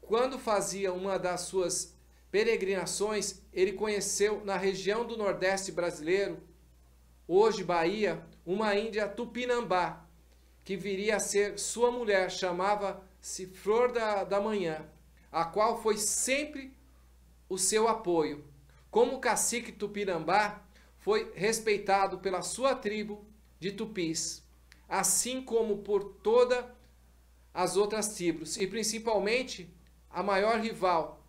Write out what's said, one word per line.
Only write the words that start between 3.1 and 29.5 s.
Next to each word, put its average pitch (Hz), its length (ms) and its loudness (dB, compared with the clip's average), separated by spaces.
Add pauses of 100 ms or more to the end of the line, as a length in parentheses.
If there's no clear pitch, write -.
ele 190 200 2
conheceu 208 720 0
na 196 120 -2
região 196 500 0
do 226 100 -8
Nordeste 190 560 0
brasileiro, 170 720 0 (840)
hoje 190 380 4
Bahia, 170 600 0 (200)
uma 202 300 0
índia 208 340 -2
Tupinambá, 214 1000 -2 (560)
que 190 140 -6
viria 202 400 -2
a 196 40 0
ser 202 380 0
sua 240 320 2
mulher, 202 400 2
chamava-se 185 1160 -4
Flor 233 460 0
da, 214 320 0
da 196 160 0
Manhã, 180 460 -2 (440)
a 165 140 0
qual 220 380 2
foi 214 140 2
sempre 269 760 -2 (760)
o 190 100 -4
seu 214 280 4
apoio. 175 580 0 (460)
Como 254 300 4
cacique 226 520 0
Tupinambá, 202 920 0 (360)
foi 214 360 0
respeitado 196 840 2
pela 185 240 -2
sua 247 320 0
tribo 214 520 -6 (340)
de 160 120 -6
tupis, 180 680 -4 (460)
assim 233 540 0
como 220 360 0
por 202 240 0 (200)
todas 247 420 4 (880)
as 180 240 0
outras 208 320 2
tribos, 160 480 -4
e 196 100 0
principalmente 220 1040 -2 (360)